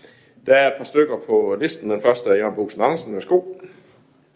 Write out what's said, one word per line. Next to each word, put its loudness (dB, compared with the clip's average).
Der 6
er 4
et -2
par -12
stykker 0
på 0
listen. -6
Den -2
første 2
er 4
Jørgen 0
Bosen -6
Andersen. -2
Værsgo. 0